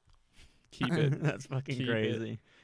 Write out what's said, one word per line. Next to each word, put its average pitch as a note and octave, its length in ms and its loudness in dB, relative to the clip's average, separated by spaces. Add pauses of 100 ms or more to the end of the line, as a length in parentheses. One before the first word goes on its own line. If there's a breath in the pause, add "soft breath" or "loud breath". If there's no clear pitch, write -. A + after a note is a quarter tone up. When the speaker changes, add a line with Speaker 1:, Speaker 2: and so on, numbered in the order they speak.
(720 soft breath)
Speaker 1:
keep - 220 0
it." D3+ 280 2
Speaker 2:
<laughs> - 20 0
That's D3 240 0
fucking C3+ 280 -4
Speaker 1:
Keep B2+ 140 -2
it. - 20 0
Speaker 2:
crazy. A2+ 480 0 (240 loud breath)